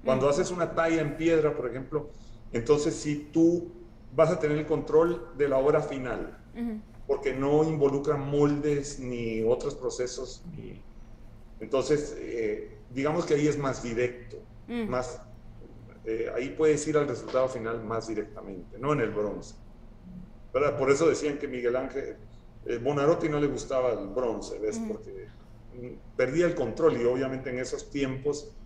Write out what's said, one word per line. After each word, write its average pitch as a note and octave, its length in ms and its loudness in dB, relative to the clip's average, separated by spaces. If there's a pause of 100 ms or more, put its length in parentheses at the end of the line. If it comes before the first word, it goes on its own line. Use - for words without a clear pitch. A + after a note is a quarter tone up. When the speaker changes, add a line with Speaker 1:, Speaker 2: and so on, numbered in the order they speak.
Speaker 1:
Cuando C3 220 4
Speaker 2:
Ujú. C#3+ 40 6
Speaker 1:
haces E3+ 220 2
una F3 220 -2
talla E3 280 2
en C#3+ 160 -2
piedra, D#3 380 4
por B2+ 140 -4
ejemplo, C3 420 -6 (400)
entonces D3 440 2
sí D3 360 -4
tú E3+ 560 4 (220)
vas D#3 220 4
a F3+ 80 0
tener D3+ 180 2
el D3+ 80 -2
control D#3+ 720 2
de C#3+ 100 2
la C3 100 4
obra D3+ 240 4
final, C3 560 -6 (160)
Speaker 2:
Ujú. A3+ 280 -4 (240)
Speaker 1:
porque C#3 280 0
no C#3+ 300 4
involucra C#3+ 540 2
moldes C#3+ 840 2
ni A#2 440 -2
otros B2 320 2
procesos, B2+ 720 -6
ni, A2+ 400 -14 (760)
entonces, C3+ 600 0
eh, - 720 -4
digamos D3+ 360 0
que D#3 100 4
ahí D3 120 4
es C#3+ 100 2
más C3+ 260 -2
directo, A#2+ 540 -4 (300)
Speaker 2:
Mm. A3+ 220 -4
Speaker 1:
más, B2+ 320 -4 (840)
eh, A2+ 300 -2
ahí C3 160 -4
puedes D#3 360 4
ir D3+ 100 2
al C#3+ 100 4
resultado B2+ 420 0
final A#2 340 -4
más A2 240 -4
directamente, G2 720 -8
no C#3+ 140 0
en C3+ 80 2
el A2 100 0
bronce, G#2 440 -4 (1000)
¿verdad? C3+ 240 2
Por C3+ 140 4
eso D#3 180 6
decían C#3 280 0
que C#3+ 100 -4
Miguel B2 280 0
Ángel, C3+ 420 -4 (480)
eh, A#2+ 120 -2
Bonarotti D3 520 4
no D3 100 2
le D3 80 2
gustaba B2+ 440 0
el G2+ 180 -4
bronce, G#2 500 -2
¿ves? G#2+ 200 -2
Speaker 2:
Ujú. A2+ 80 -6
Speaker 1:
Porque, F#2+ 400 -10 (440)
mm, B2 240 -12 (200)
perdía E3 300 4
el E3 100 2
control C3+ 460 2
y A#2+ 40 2
obviamente C3 440 0
en B2 100 -4
esos - 300 -6
tiempos C3+ 760 -4